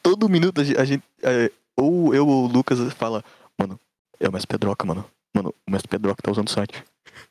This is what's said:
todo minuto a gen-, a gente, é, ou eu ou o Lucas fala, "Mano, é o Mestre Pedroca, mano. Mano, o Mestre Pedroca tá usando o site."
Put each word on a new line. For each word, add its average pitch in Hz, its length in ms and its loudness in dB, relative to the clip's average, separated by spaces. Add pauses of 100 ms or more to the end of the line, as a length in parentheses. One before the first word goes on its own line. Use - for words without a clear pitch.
todo 202 260 4
minuto 175 320 2
a 143 40 0
gen-, 139 120 0
a 135 80 2
gente, 139 180 -2 (200)
é, 123 280 2 (260)
ou 151 380 2
eu 143 140 4
ou 135 160 4
o - 20 0
Lucas 123 320 2 (140)
fala, 113 320 -6 (340)
"Mano, 98 200 -4 (420)
é - 80 0
o 98 40 -4
Mestre 92 160 -8
Pedroca, 101 380 -4
mano. 90 180 -4 (300)
Mano, 98 200 -2 (120)
o 95 40 -8
Mestre 95 180 -4
Pedroca 101 340 -4
tá - 80 -2
usando 104 180 -2
o - 20 -6
site." - 340 -6 (460)